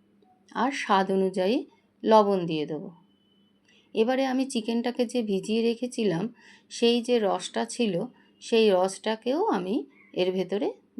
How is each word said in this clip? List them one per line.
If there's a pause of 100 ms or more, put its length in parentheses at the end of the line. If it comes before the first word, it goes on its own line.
(520)
আর (100)
স্বাদ (100)
অনুযায়ী (460)
লবণ (100)
দিয়ে
দেব। (1120)
এবারে
আমি (100)
চিকেনটাকে
যে (100)
ভিজিয়ে
রেখেছিলাম, (480)
সেই (100)
যে (120)
রসটা
ছিল, (480)
সেই (100)
রসটাকেও (180)
আমি (380)
এর
ভেতরে (320)